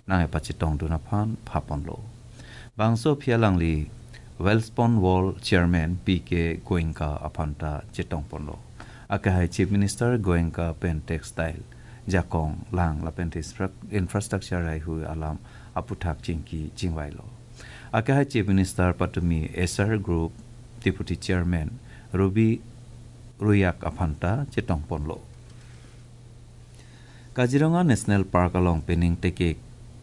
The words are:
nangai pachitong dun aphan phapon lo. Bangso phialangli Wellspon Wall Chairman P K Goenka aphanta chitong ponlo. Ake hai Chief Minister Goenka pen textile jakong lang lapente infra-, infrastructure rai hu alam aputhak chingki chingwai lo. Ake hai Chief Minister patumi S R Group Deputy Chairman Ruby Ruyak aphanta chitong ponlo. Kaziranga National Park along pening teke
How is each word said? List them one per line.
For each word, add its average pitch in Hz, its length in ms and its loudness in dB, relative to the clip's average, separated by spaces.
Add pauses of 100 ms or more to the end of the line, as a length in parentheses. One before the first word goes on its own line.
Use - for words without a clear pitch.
(100)
nangai 87 180 4
pachitong 78 480 -2
dun 78 220 -2
aphan 107 480 -2
phapon - 400 -6
lo. - 160 -10 (760)
Bangso 117 400 2
phialangli 95 720 2 (520)
Wellspon 113 600 2
Wall 92 400 4
Chairman 87 640 4
P 90 160 2
K 82 460 0
Goenka 80 580 -2
aphanta 76 680 -6
chitong 80 320 -6
ponlo. 76 320 -10 (500)
Ake 101 220 0
hai 90 180 6
Chief 90 240 2
Minister 104 460 2
Goenka 85 560 0
pen 80 320 -2
textile 82 580 -6 (460)
jakong 82 640 0
lang 80 320 0
lapente 85 320 -6
infra-, 92 340 -6 (200)
infrastructure 95 720 -2
rai 80 180 -2
hu 80 260 -6
alam 78 340 -6 (340)
aputhak 90 460 -4
chingki 80 560 -6
chingwai 78 400 -4
lo. - 80 -16 (680)
Ake 113 180 2
hai 139 140 4
Chief 113 200 0
Minister 95 460 4
patumi 85 640 0
S 87 240 -2
R 107 160 2
Group 87 380 -2 (500)
Deputy - 320 -2
Chairman 87 640 0 (340)
Ruby 101 480 4 (760)
Ruyak 101 440 4
aphanta 87 680 -2
chitong 78 340 -2
ponlo. 76 320 -4 (2250)
Kaziranga 143 500 4
National 104 400 4
Park 90 320 4
along 87 320 4
pening 85 320 4
teke 85 380 0 (460)